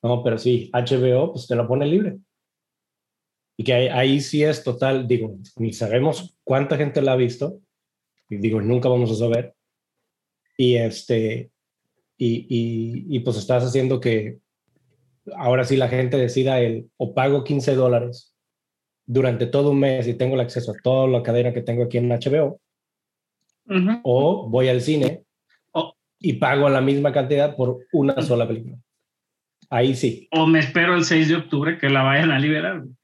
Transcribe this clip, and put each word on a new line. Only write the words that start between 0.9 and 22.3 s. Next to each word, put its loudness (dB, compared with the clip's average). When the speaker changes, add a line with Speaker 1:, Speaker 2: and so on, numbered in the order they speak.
Speaker 1:
B 2
O, 0
pues, -12
te -2
lo 0
pone 0
libre. 0
Y -8
que 0
ahí, 2
ahí 2
sí -2
es 0
total, -2
digo, -2
ni -4
sabemos -2
cuánta 0
gente 0
la 2
ha 2
visto. -2
Y -8
digo, 0
nunca 0
vamos 2
a -2
saber. -2
Y 4
este, -2
y, -2
y, -4
y, 0
pues, -4
estás 0
haciendo 0
que -2
ahora 0
sí 0
la 2
gente 0
decida 0
el, -2
o -6
pago 2
quince 0
dólares 0
durante 0
todo 2
un 4
mes 0
y -2
tengo -2
el 0
acceso -6
a -12
toda 2
la 2
cadena 0
que -4
tengo -2
aquí -4
en 0
H -2
B 2